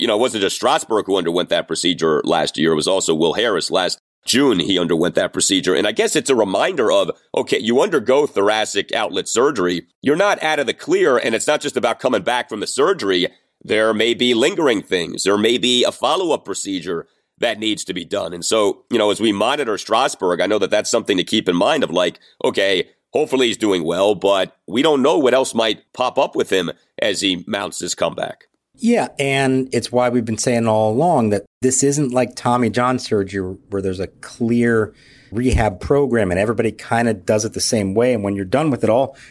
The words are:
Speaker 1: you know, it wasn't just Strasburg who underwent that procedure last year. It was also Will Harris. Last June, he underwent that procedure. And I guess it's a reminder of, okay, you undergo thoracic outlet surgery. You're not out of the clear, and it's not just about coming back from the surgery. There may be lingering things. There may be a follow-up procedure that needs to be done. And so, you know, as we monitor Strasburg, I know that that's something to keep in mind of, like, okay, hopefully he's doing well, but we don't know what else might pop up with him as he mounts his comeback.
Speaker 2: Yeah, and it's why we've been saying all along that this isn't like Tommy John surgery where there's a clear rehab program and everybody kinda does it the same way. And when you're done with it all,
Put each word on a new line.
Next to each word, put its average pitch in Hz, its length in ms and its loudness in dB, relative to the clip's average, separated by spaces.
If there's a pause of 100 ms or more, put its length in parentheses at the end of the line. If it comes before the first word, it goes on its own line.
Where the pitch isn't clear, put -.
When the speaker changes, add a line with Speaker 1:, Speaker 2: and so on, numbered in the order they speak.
Speaker 1:
you 113 80 0
know, 107 80 2
it 107 40 0
wasn't 113 220 0
just 92 140 -2
Strasburg 113 500 0
who 95 100 2
underwent 85 340 -2
that 85 180 0
procedure 82 560 0
last 78 340 0
year. 80 140 2
It - 20 2
was 82 140 0
also 90 260 0
Will 78 200 0
Harris. 101 360 -2
Last 90 300 -2 (240)
June, 123 340 2
he 87 180 0
underwent 87 380 0
that - 180 0
procedure. 92 400 0
And 95 140 2
I 110 60 -2
guess 214 240 -2
it's 123 140 -2
a 135 40 4
reminder 113 560 0
of, 92 220 2 (240)
okay, - 240 0
you 117 200 2
undergo 143 460 2
thoracic 101 640 -2
outlet 98 360 -4
surgery. 110 580 0 (160)
You're 143 140 2
not 196 260 0
out 156 160 0
of 135 80 -2
the 113 80 -2
clear, 165 420 2
and 120 160 0
it's 113 140 -2
not 151 140 0
just - 160 -8
about 113 240 0
coming 120 220 0
back 120 260 -2
from 110 100 -8
the 95 80 -6
surgery. 104 640 0 (340)
There 110 320 0
may 113 200 0
be 123 200 2
lingering 139 480 2
things. 85 400 -4
There 101 160 2
may 113 200 2
be 123 260 2
a - 80 0
follow-up 156 520 -2
procedure 92 600 -6 (320)
that 110 220 -2
needs 107 240 -2
to 92 100 -8
be 90 100 -8
done. 87 280 -6
And 87 120 -10
so, 107 460 0
you 120 80 0
know, 104 140 2
as 90 80 -2
we 110 100 2
monitor 110 480 -2
Strasburg, 101 600 0
I 90 60 2
know 104 120 0
that 95 140 0
that's 104 180 0
something 107 280 2
to 87 40 0
keep 107 260 0
in 90 60 0
mind 113 300 2
of, 80 80 -4
like, 87 260 0 (260)
okay, 98 440 0 (240)
hopefully 131 340 0
he's 107 100 -2
doing 98 260 0
well, 92 320 2
but 95 400 0 (120)
we 113 160 -2
don't 151 180 2
know 151 160 2
what 131 160 4
else 131 220 0
might 113 400 -2
pop 127 240 -2
up - 180 -2
with 117 140 -2
him 90 200 0 (280)
as 95 240 -2
he 92 240 -2
mounts 101 320 -6
his 87 160 -8
comeback. - 500 -4 (300)
Speaker 2:
Yeah, 226 340 0 (100)
and 135 540 0
it's 117 180 -4
why 123 200 2
we've 120 140 0
been 110 120 -4
saying 117 300 0
all 110 260 2
along 131 380 2
that 101 160 -2 (160)
this 123 200 2
isn't 139 300 0
like 123 220 0
Tommy 120 340 0
John 123 300 0
surgery 95 580 -4 (140)
where 98 100 -2
there's 95 200 -4
a 87 80 -6
clear 117 840 0 (400)
rehab 110 480 0
program 120 500 2
and 87 80 0
everybody 110 340 0
kinda 117 420 -2
does 107 320 0
it 107 80 -8
the 95 60 -6
same 98 340 0
way. 120 180 2
And 110 100 -2
when 101 140 -2
you're 98 80 -4
done 139 260 0
with 120 140 0
it 107 60 2
all, 127 260 0 (140)